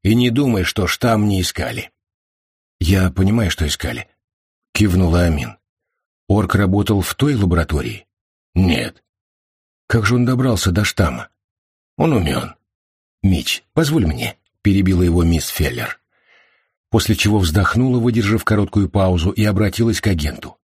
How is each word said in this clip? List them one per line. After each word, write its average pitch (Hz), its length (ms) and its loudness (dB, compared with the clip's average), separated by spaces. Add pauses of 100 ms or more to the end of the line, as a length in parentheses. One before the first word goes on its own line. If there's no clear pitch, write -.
«И 104 120 2
не 123 160 2
думай, 120 340 0
что 95 220 -4
штамм 107 420 0
не 98 120 0
искали». - 500 -6 (880)
«Я 92 300 2
понимаю, 98 400 0
что 78 160 -4
искали», 60 420 -6 (640)
кивнула 87 500 2
Амин. 73 360 -2 (680)
«Орк 98 260 0
работал 101 460 0
в - 140 -6
той 143 200 0
лаборатории?» 82 720 -2 (480)
«Нет». 85 480 0 (840)
«Как 110 200 0
же 120 100 2
он 120 80 2
добрался 120 480 0
до 101 120 0
штамма?» 71 440 -2 (680)
«Он 156 160 2
умен». 82 420 -2 (680)
«Митч, 92 400 -2 (120)
позволь 151 320 0
мне», - 300 -6 (260)
перебила 95 400 2
его 87 200 2
мисс 82 260 0
Феллер. - 520 -6 (880)
После 110 240 0
чего 104 240 0
вздохнула, 101 600 0
выдержав 113 460 0
короткую 101 440 2
паузу, 92 420 2
и 107 140 0
обратилась 104 560 0
к - 80 -2
агенту. 78 600 -4